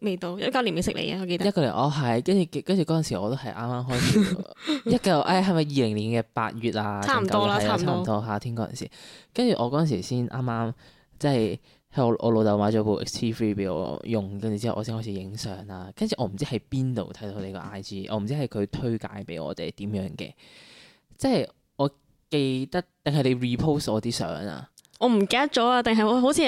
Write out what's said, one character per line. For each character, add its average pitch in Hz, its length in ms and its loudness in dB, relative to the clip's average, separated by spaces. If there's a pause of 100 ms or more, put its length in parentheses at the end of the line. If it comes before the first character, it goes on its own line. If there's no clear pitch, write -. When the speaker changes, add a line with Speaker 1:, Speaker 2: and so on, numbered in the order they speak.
Speaker 1:
未 202 160 -2
到， 180 220 -6
一 - 100 -2
九 262 120 0
年 208 120 0
未 165 80 0
識 - 120 0
你 - 180 -4
啊， 180 100 -6
我 190 40 -6
記 175 120 -2
得。 180 80 0
Speaker 2:
一 202 60 2
九 180 100 2
年， 120 120 2
哦， 127 200 2
係， 123 300 2
跟 185 220 4
住， 147 160 -6
跟 196 160 2
住 170 60 4
嗰 160 160 2
陣 160 100 0
時 113 80 -2
我 101 120 -2
都 131 60 -2
係 131 180 -8
啱 - 40 -12
啱 123 300 -4
開 127 120 -2
始。 190 200 4 (680)
Speaker 1:
<laughs> 233 40 0
Speaker 2:
一 247 80 6
九， 196 140 2
誒， 180 320 4
係 190 100 2
咪 - 0 -
二 160 100 4
零 135 320 2
年 113 280 0
嘅 - 100 -6
八 110 180 0
月 113 200 -2
啊？ 104 300 -2
Speaker 1:
差 254 180 2
唔 196 80 0
多 208 200 2
啦， 202 120 2
Speaker 2:
定 208 80 2
九 208 60 2
月？ - 0 -
係 - 0 -
啊， 202 40 2
Speaker 1:
差 175 60 0
唔 - 20 2
多。 180 100 2
Speaker 2:
差 - 60 0
唔 - 20 -2 (180)
多， 110 40 -6
夏 104 140 -2
天 117 160 -6
嗰 113 160 -4
陣 131 80 -12
時。 - 100 -10 (440)
跟 247 160 2
住 190 120 4
我 120 100 0
嗰 147 120 2
陣 160 60 2
時 98 120 0
先 123 280 -2
啱 131 140 -6
啱， 117 300 -2 (460)
即 147 80 2
係， 113 320 2 (340)
係 131 120 2
我， 117 140 4
我 117 120 2
老 110 140 4
豆 104 120 4
買 104 140 2
咗 110 140 2
部 107 80 2 (100)
X - 160 -8
T 113 140 0
three 110 200 0
俾 98 200 -2
我 78 320 -4
用， 101 340 -4
跟 110 100 -4
住 104 80 -2
之 113 120 -4
後 - 80 -2
我 107 80 -4
先 113 100 -6
開 113 80 -6
始 110 80 -8
影 95 260 -8
相 98 300 -10
啦。 95 260 -12
跟 214 140 -4
住 214 100 -2
我 123 100 -2
唔 - 100 -8
知 147 80 -4
喺 127 120 -4 (120)
邊 131 260 -2
度 104 180 -6
睇 107 160 -12
到 101 120 -8
你 95 100 -8
個 95 80 -10
I 98 220 -10
G， 98 280 -10
我 110 80 -2
唔 101 80 -2
知 120 80 -2
係 143 140 -2
佢 101 200 -2
推 117 300 -2
介 104 100 -8 (200)
俾 80 160 -8
我 76 100 -6
哋 82 180 -8
點 101 200 -8
樣 95 240 -4
嘅。 - 160 -12 (840)
即 269 100 -2
係 214 200 2 (280)
我 143 140 2 (400)
記 135 380 0
得， 180 140 -2 (220)
定 143 100 0
係 147 100 4
你 123 340 2
repost 147 340 2
我 107 100 2
啲 117 80 -2
相 110 200 -2
啊？ 85 400 -8 (300)
Speaker 1:
我 247 100 4
唔 226 120 6
記 196 140 2
得 277 120 2
咗 240 180 2
啊， 247 160 4
定 233 140 4
係 214 100 4
我 240 160 4
好 254 100 4
似， 311 160 4